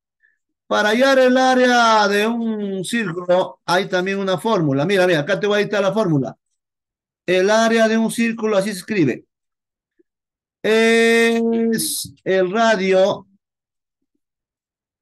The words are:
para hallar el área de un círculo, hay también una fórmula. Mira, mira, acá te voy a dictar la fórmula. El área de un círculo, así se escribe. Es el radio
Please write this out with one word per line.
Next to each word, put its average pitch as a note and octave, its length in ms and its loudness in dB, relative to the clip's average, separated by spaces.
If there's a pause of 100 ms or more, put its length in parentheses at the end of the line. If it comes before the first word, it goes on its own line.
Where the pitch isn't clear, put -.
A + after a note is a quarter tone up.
(680)
para G#3 220 0
hallar C4 280 2
el B3+ 180 4
área B3 720 4
de G3+ 200 0
un G#3+ 580 -4
círculo, F3+ 800 -4
hay F3+ 240 -2
también F#3 300 -4
una F#3+ 180 -4
fórmula. D#3 480 -2
Mira, F#3 220 2
mira, F3 140 0
acá F#3+ 180 -4
te G3+ 80 -4
voy G#3 100 0
a G#3 60 0
dictar G3+ 180 -2
la G3 100 -2
fórmula. E3 460 -2 (880)
El F#3 240 0
área A3+ 380 2
de A3 100 0
un A3+ 140 -2
círculo, A3+ 460 -4
así G3 140 -2
se F#3 80 -10
escribe. E3 460 -2 (1400)
Es A3+ 1500 0 (100)
el F#3 280 0
radio F#3+ 760 0 (1700)